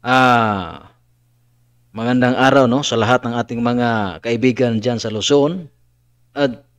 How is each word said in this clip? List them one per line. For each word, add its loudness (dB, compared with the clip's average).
ah, 0
magandang 0
araw, 4
no, -2
sa -4
lahat 2
ng -6
ating -6
mga -2
kaibigan 0
dyan -2
sa -8
Luzon -2
at -4